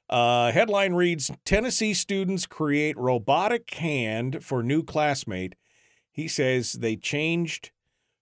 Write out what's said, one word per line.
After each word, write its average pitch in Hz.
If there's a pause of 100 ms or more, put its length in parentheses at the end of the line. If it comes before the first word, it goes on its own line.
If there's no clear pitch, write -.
Uh, 120
headline 196
reads, 175 (120)
"Tennessee 214
students 190
create 151
robotic 135
hand 131
for 127
new 139
classmate. 131 (560)
He 160
says 131
they 113
changed 160 (500)